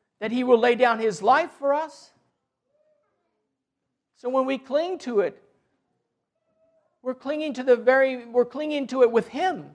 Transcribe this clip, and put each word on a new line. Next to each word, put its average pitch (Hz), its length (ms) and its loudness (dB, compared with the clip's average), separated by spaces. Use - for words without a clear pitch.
that 220 120 -6
He 247 120 -2
will 247 140 6
lay 240 160 4
down 233 260 2
His 220 220 -2
life 277 300 2
for 277 240 -2
us. 311 340 -10
So 247 120 -8
when 262 160 0
we 269 120 -4
cling 330 420 -4
to 233 220 -2
it, 170 200 -4
we're 254 100 -6
clinging 294 400 -8
to 254 100 -10
the 254 120 4
very, 254 500 2
we're 240 200 0
clinging 285 420 -6
to 254 160 0
it 226 80 6
with 226 160 0
Him, 277 480 -6